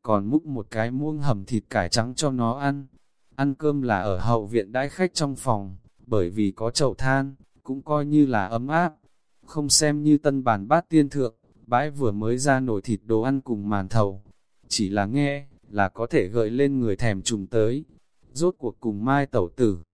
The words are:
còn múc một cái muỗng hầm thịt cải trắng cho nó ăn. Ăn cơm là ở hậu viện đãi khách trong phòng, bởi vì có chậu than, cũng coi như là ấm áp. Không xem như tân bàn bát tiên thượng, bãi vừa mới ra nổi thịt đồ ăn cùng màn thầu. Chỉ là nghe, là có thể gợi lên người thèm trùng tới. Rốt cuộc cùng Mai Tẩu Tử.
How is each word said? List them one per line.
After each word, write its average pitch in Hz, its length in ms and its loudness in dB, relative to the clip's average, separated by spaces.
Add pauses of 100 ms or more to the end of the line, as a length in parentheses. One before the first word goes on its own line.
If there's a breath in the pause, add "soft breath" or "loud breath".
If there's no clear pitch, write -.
còn 107 280 0
múc 156 160 0
một 127 260 -8
cái 113 200 -2
muỗng 147 280 -4
hầm 113 260 0
thịt 113 240 -4
cải 95 200 0
trắng 120 260 -2
cho 143 160 0
nó 123 280 -2
ăn. 139 280 -4 (480)
Ăn 139 200 0
cơm 147 260 0
là 107 200 2
ở 98 160 0
hậu 110 280 2
viện 107 260 -2
đãi 131 180 -2
khách 185 240 -2
trong 139 220 -2
phòng, 101 400 -2 (320)
bởi 101 220 0
vì 101 220 0
có 113 200 -6
chậu 131 220 0
than, 135 420 0 (280)
cũng 135 180 -8
coi 147 240 -2
như 147 200 6
là 107 220 0
ấm 117 200 -4
áp. 165 280 0 (500)
Không 147 240 -6
xem 147 340 2
như 151 140 6
tân 139 260 0
bàn 107 240 0
bát 156 220 2
tiên 151 200 4
thượng, 127 260 -2 (320)
bãi 131 240 0
vừa 139 200 0
mới 107 260 0
ra 135 220 2
nổi 113 220 -2
thịt 107 240 -4
đồ 110 160 4
ăn 135 200 0
cùng 104 280 -4
màn 98 180 0
thầu. 101 360 2 (440)
Chỉ 98 220 -2
là 101 160 2
nghe, 143 420 -2 (220)
là 101 200 2
có 117 180 -6
thể 113 200 2
gợi 110 220 0
lên 135 300 0
người 110 160 0
thèm 104 260 0
trùng 101 260 -6
tới. 120 380 0 (480)
Rốt 170 240 0
cuộc 120 220 -8
cùng 107 260 -4
Mai 139 200 2
Tẩu 92 240 0
Tử. 104 300 0 (140)